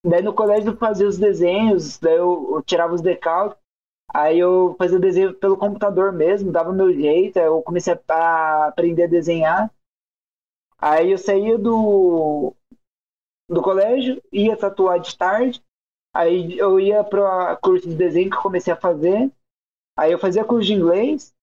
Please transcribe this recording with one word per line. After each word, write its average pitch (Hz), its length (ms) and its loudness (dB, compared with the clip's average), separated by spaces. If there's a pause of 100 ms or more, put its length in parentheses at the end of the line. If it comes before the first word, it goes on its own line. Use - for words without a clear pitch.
daí 175 180 2
no 202 100 -4
colégio 214 400 0
eu - 40 -10
fazia 202 320 0
os 185 100 -4
desenhos, 185 800 0
daí 160 180 2
eu, 170 400 -2
eu 156 60 -6
tirava 170 320 -2
os 175 80 -2
decalques, 175 560 -2 (540)
aí 156 260 0
eu 180 400 2
fazia 180 200 0
desenho 185 360 0
pelo 196 220 0
computador 196 560 -2
mesmo, 185 400 0
dava 170 200 -2
meu 190 200 2
jeito, 160 460 0
aí 165 80 2
eu 160 160 0
comecei 175 320 -4
a, - 60 -8 (140)
a 160 540 0
aprender 170 360 0
a 170 40 -2
desenhar. 170 640 0 (1080)
Aí 160 320 2
eu 190 60 0
saía 202 400 0
do, 190 960 0 (920)
do 170 140 -2
colégio, 240 600 0 (100)
ia 214 240 0
tatuar 190 440 0
de - 160 -12
tarde, 220 460 -2 (520)
aí 175 440 -2
eu 190 200 4
ia 202 240 2
pro 202 200 0 (400)
curso 185 260 2
de 165 60 -8
desenho 175 360 0
que - 60 -4
eu - 60 -4
comecei 180 300 -4
a 165 40 -2
fazer, 185 540 0 (680)
aí 160 140 2
eu 175 60 -2
fazia 196 260 0
curso 226 220 0
de 214 80 0
inglês 202 580 0 (100)